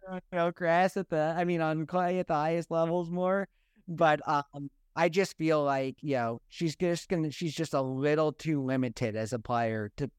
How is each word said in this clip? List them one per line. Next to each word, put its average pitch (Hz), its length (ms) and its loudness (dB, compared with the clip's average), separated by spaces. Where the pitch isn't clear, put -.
on, 185 120 -8
you 180 80 -2
know, 170 140 2
grass 175 440 2
at 196 120 -4
the, 160 280 0
I 175 80 0
mean, 175 160 0
on 156 260 0
clay 180 340 0
at 180 80 -4
the 165 60 0
highest 160 360 0
levels 165 400 0
more. 185 380 0
But, 156 400 4
um, 143 420 -2
I 170 120 4
just 180 260 0
feel 156 260 2
like, 135 380 -2
you 143 160 0
know, 117 320 -2
she's 165 260 -4
just 170 340 -2
gonna, 160 220 0
she's 156 240 -6
just 160 200 -4
a 139 80 2
little 147 500 2
too 151 300 -2
limited 127 520 0
as 110 180 -4
a 123 60 -2
player 110 580 -2
to 143 220 -4